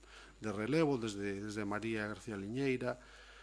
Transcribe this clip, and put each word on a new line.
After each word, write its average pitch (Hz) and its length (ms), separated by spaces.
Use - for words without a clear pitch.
de 110 160
relevo, 143 400
desde, 101 480
desde 107 240
María 107 400
García 107 320
Liñeira, 123 560